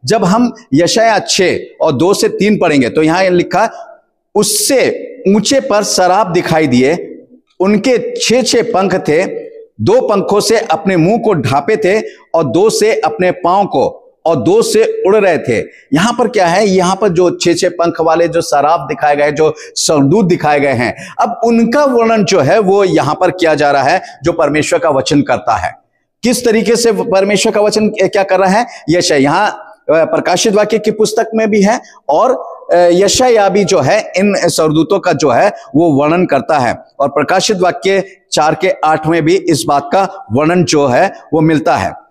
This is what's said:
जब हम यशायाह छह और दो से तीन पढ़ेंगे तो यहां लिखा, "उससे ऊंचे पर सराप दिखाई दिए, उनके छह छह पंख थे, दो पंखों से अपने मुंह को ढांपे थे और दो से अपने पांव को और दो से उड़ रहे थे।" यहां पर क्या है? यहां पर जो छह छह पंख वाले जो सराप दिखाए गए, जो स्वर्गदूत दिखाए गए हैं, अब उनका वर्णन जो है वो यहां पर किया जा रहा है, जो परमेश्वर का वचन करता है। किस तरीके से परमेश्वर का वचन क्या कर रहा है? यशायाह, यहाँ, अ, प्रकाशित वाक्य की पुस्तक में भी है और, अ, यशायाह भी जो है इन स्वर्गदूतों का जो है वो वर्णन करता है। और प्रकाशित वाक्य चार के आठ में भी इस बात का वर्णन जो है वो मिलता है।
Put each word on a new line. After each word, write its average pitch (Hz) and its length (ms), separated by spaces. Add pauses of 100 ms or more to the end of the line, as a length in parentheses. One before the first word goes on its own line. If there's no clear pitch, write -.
जब 196 200
हम 226 300 (200)
यशायाह 202 440
छह 175 380 (240)
और 156 120
दो 165 220
से 214 140
तीन 202 300
पढ़ेंगे 143 300
तो 156 140
यहां 180 280
लिखा, 180 400 (640)
"उससे - 760 (200)
ऊंचे 214 320
पर 208 220
सराप 190 440
दिखाई 165 400
दिए, 131 520 (420)
उनके 208 600
छह 240 220
छह 233 200
पंख 190 320
थे, 180 320 (540)
दो 233 280
पंखों 202 320
से 220 180
अपने 190 380
मुंह 180 220
को 220 160
ढांपे 143 420
थे 214 300 (280)
और 165 100
दो 175 260
से 214 300
अपने 165 300
पांव 185 360
को 123 320 (280)
और 165 100
दो 170 260
से 220 440
उड़ 196 100
रहे 190 220
थे।" 113 200 (340)
यहां 185 200
पर 233 160
क्या 185 180
है? 190 220
यहां 185 280
पर 208 120
जो 175 220
छह 175 220
छह 175 160
पंख 170 320
वाले 165 280
जो 160 120
सराप 151 400
दिखाए 147 360
गए, 147 160
जो 151 260
स्वर्गदूत 160 680
दिखाए 151 360
गए 139 120
हैं, 117 480
अब 233 240
उनका 233 400
वर्णन 226 400
जो 180 160
है 156 180
वो 202 260
यहां 156 300
पर 180 160
किया 165 240
जा 143 160
रहा 139 120
है, 170 200 (200)
जो 165 100
परमेश्वर 156 460
का 160 120
वचन 139 320
करता 117 340
है। 87 260 (400)
किस 240 220
तरीके 226 320
से 233 160
परमेश्वर 196 600
का 214 80
वचन 214 280
क्या 196 340
कर 190 160
रहा 190 120
है? 185 160 (240)
यशायाह, 165 320
यहाँ, 165 280
अ, - 400
प्रकाशित 165 640
वाक्य 208 240
की 220 120
पुस्तक 202 440
में 220 160
भी 208 120
है 220 180 (280)
और, 185 220 (420)
अ, 170 40
यशायाह 196 720
भी 196 160
जो 180 160
है 175 360
इन 185 320
स्वर्गदूतों 156 500
का 180 140
जो 143 180
है 165 220 (220)
वो 165 160
वर्णन 156 360
करता 147 320
है। 117 200 (220)
और 143 80
प्रकाशित 180 520
वाक्य 185 440 (280)
चार 156 220
के 180 160 (140)
आठ 156 220
में 160 180
भी 165 100
इस 170 340
बात 143 240
का 190 400
वर्णन 156 320
जो 147 220
है 156 260 (200)
वो 156 80
मिलता 156 360
है। 92 160 (180)